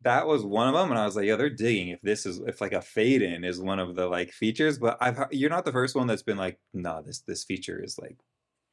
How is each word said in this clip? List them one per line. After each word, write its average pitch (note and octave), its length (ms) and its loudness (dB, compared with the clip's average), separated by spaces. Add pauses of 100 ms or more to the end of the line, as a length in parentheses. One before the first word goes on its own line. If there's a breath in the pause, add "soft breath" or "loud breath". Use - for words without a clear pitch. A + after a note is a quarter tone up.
That C3+ 260 2
was D3 180 2
one G#2+ 240 2
of C#3 60 2
'em, F3+ 160 2
and A#2 80 2
I G#2 60 2
was G2 100 -2
like, G2+ 120 0
"Yo, G#2+ 100 4
they're C#3+ 120 2
digging G#2 400 0
if F2 120 -10
this G#2 240 0
is, F2+ 140 -6
if, - 220 -6
like, G2 120 -4
a F2+ 80 0
fade A#2 400 4
in F2 240 -2
is F2+ 160 -4
one F#2+ 180 -2
of F2+ 160 -4
the, F2+ 120 0
like, F2 240 -2
features." B2 480 0
But A#2 220 2
I've, B2+ 300 0
you're C#3 180 2
not F3+ 160 0
the D3+ 60 -2
first B2+ 240 0
one B2+ 120 2
that's G#2+ 160 0
been G#2 140 -2
like, F#2+ 220 -4 (140)
"Nah, E2+ 280 -6
this, D#2+ 200 -14
this - 240 -8
feature F2+ 380 -6
is, - 160 -10
like, - 180 -14 (560)